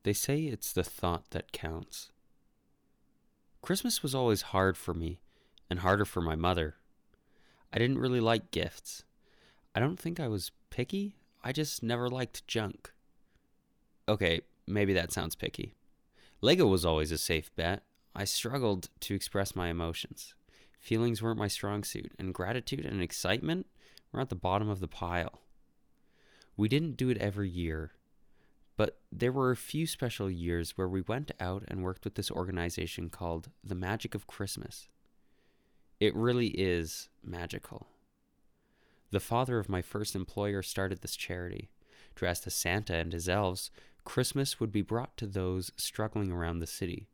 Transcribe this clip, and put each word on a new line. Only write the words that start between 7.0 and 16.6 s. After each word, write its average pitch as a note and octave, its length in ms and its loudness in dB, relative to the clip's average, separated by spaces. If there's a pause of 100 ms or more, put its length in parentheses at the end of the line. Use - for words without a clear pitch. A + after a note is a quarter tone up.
I - 80 0
didn't B2+ 180 2
really B2 220 2
like A2+ 320 2
gifts. - 500 -4 (720)
I - 60 2
don't D#3+ 180 2
think E3+ 220 -6
I C3+ 80 -2
was G#2 240 -2 (180)
picky, G3 460 -4 (260)
I B2 80 -4
just D3 320 -2
never A#2+ 260 0
liked B2+ 380 -4
junk. - 460 -4 (1160)
Okay, F#2 340 4 (220)
maybe G2+ 280 4
that E2+ 180 2
sounds E2+ 240 0
picky. - 400 -6 (680)
Lego D3 280 8